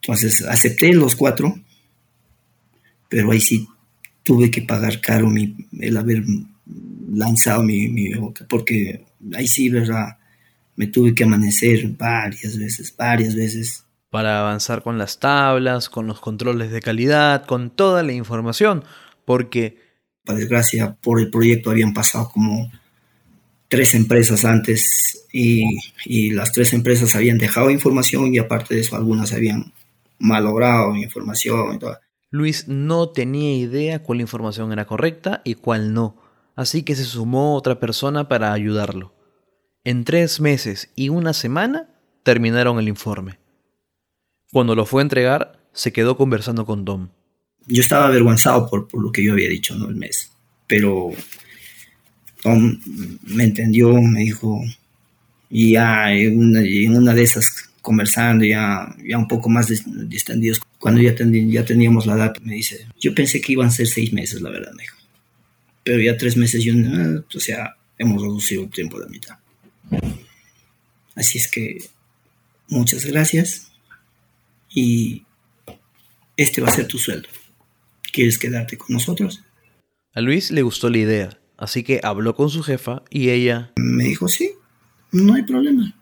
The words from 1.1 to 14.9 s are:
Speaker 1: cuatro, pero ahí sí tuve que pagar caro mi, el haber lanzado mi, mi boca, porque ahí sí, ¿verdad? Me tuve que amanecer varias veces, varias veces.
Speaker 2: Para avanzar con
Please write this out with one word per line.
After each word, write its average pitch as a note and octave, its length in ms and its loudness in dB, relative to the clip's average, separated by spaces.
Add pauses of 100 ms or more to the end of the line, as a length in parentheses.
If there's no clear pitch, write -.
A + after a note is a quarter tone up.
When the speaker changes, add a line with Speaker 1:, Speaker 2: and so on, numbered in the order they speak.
Speaker 1:
cuatro, C#3+ 420 0 (1500)
pero A2 240 2
ahí A2 80 4
sí A2 260 0 (560)
tuve B2 280 6
que A#2+ 120 -4
pagar A2 380 -4
caro A2 300 2
mi, G#2+ 260 -2 (240)
el A#2 160 -2
haber A2 260 -2 (880)
lanzado A2+ 520 0
mi, G#2+ 260 0
mi G#2+ 260 -4
boca, A2 320 -10
porque A2 600 -4 (280)
ahí B2 140 -4
sí, B2+ 220 0
¿verdad? A2+ 480 -2 (580)
Me G#2 100 -4
tuve A#2+ 280 4
que A#2 100 2
amanecer A2 720 2
varias A2 600 -6
veces, G#2+ 360 -10
varias A#2 400 0
veces. A2 500 -6 (260)
Speaker 2:
Para G#2+ 300 -2
avanzar G#2 420 -4
con A#2 140 -6